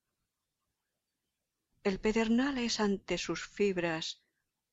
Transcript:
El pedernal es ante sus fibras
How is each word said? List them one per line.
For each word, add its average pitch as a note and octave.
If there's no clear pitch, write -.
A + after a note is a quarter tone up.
El G3
pedernal A3+
es A#3
ante G3
sus -
fibras F3